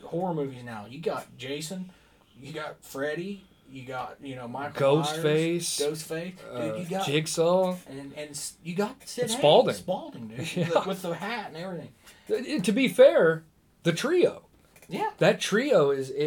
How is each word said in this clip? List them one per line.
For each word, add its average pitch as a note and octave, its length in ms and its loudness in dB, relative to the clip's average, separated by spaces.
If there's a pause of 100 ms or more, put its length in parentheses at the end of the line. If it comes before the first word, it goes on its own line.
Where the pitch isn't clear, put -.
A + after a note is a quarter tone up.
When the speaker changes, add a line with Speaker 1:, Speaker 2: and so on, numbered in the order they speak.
Speaker 1:
horror F3 320 -4
movies C3+ 280 -6
now. A2+ 240 -12
You B2+ 120 -14
got C#3 360 -6
Jason, D#3 540 -8 (500)
you C#3 140 -14
got D3+ 300 -10
Freddy, E3+ 600 -6 (280)
you C3 140 -14
got, B2+ 360 -10
you C3+ 140 -10
know, B2 120 -10
Michael C#3 540 2
Speaker 2:
Ghostface, D#3+ 220 -2
Speaker 1:
Myers, D#3+ 580 0
Ghostface. D#3+ 560 -4
Dude, A#2 360 -6
Speaker 2:
uh, - 20 -6
Speaker 1:
you F3+ 100 -8
got - 220 -4
Speaker 2:
Jigsaw. E3+ 680 2 (140)
Speaker 1:
And, C#3 260 -14
and D3+ 140 -12
s-, - 240 -12 (100)
you E3+ 120 -8
got G#3+ 200 -2 (120)
Sid - 160 -4
Speaker 2:
And A3 80 -2
Speaker 1:
Haig, A#3+ 80 -4
Speaker 2:
Spaulding. F#3 360 6
Speaker 1:
Spaulding, A#2 520 -8
dude, A2+ 280 -8
Speaker 2:
<laughs> - 0 -
Yeah. E3+ 300 0
Speaker 1:
with F#3 160 -6
the E3+ 140 -4
hat G3+ 320 -8
and D#3 100 -14
everything. E3 320 -10 (380)
Speaker 2:
Th-, A#3 360 -2
to A3+ 80 2
be C4+ 160 4
fair, B3 560 8 (380)
the E3+ 120 2
trio. E4 500 2 (440)
Speaker 1:
Yeah. F#4+ 300 -2
Speaker 2:
That F3+ 240 4
trio G#3 480 4
is, C3+ 220 0 (140)